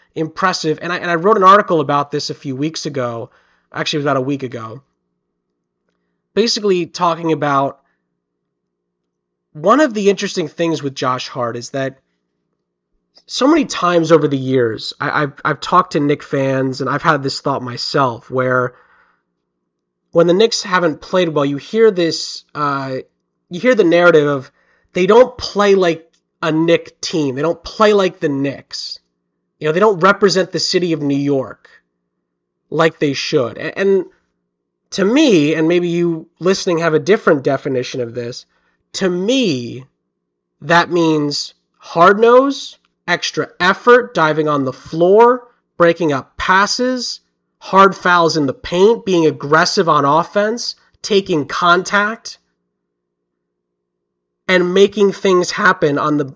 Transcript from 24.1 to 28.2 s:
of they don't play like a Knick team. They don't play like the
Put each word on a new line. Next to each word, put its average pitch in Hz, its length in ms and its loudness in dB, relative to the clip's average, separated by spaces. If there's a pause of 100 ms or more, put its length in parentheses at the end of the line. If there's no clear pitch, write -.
of 139 240 -4 (420)
they 180 140 0
don't 247 300 6
play 202 360 0
like 180 400 0 (280)
a 165 100 -2
Knick 165 500 0
team. 143 340 -4
They 139 60 -6
don't 165 220 -4
play 214 300 2
like 185 260 0
the 160 100 -2